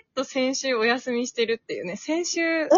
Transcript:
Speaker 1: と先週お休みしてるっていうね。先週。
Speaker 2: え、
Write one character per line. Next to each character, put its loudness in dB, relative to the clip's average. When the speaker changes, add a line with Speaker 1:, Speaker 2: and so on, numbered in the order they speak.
Speaker 1:
と 0
先 0
週 -2
お 2
休 0
み -2
し -12
て 0
る 0
っ -20
て -8
い -6
う -6
ね。 -6
先 -2
週。 -4
Speaker 2:
え、 0